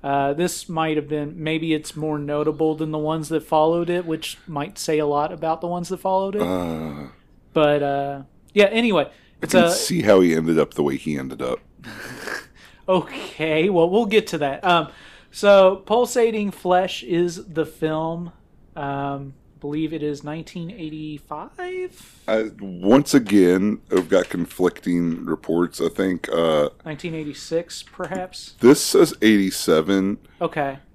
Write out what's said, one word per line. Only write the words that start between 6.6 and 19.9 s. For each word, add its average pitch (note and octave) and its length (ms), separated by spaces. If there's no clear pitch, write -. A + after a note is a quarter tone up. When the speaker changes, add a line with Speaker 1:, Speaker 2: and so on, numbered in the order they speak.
Speaker 1:
But, D3 280
uh, C#3 400
yeah, G3+ 120
anyway. G#3 400
Speaker 2:
I - 40
Speaker 1:
It's D#3+ 140
Speaker 2:
can F3 80
Speaker 1:
a E3+ 80
Speaker 2:
see - 320
how G2+ 160
he E2+ 160
ended D#2+ 240
up C#2+ 160
the D#2 80
way C#2 140
he D2+ 200
ended C2 240
up. B1+ 160
Speaker 1:
<laughs> - 60
Okay, D#3+ 840
well, E3+ 180
we'll A3 160
get G#3 220
to E3 100
that. C#3+ 260
Um, E3+ 260
so, G3 460
Pulsating A3+ 760
Flesh F3+ 500
is F3 460
the D#3+ 180
film. E3 680
Um, C#3 580
I - 100
believe D3+ 280